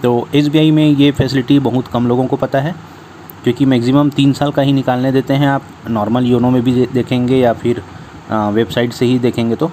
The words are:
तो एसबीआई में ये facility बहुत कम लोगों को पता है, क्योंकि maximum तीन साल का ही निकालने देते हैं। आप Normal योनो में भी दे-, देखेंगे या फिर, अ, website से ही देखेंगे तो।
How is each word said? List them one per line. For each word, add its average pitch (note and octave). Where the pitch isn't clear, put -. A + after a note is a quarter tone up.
तो A#2+
एसबीआई D3
में D#3
ये C#3+
facility C3+
बहुत B2
कम A#2+
लोगों B2
को -
पता C3+
है, D#3+
क्योंकि B2+
maximum C3
तीन C#3
साल C#3+
का C#3+
ही C#3
निकालने C3
देते C3+
हैं। C#3
आप C#3
Normal A#2
योनो B2
में B2+
भी B2+
दे-, B2
देखेंगे B2
या B2
फिर, A#2
अ, G#2+
website A#2
से -
ही B2+
देखेंगे A#2
तो। E3